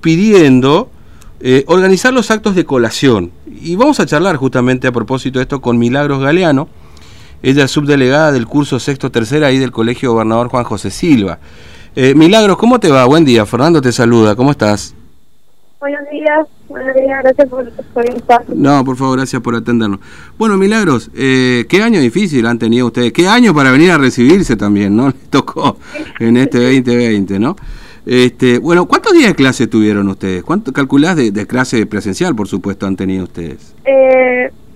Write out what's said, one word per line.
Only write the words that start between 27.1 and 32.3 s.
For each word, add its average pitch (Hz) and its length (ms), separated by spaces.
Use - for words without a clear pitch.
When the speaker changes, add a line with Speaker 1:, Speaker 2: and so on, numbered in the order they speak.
Speaker 1:
¿no? 135 160
Este, 123 540
bueno, 170 280
¿cuántos 392 260
días 320 160
de 156 80
clase 127 320
tuvieron 104 400
ustedes? 92 340
¿Cuánto 170 300
calculás 143 420
de, 123 160
de 101 160
clase 123 400
presencial, 104 480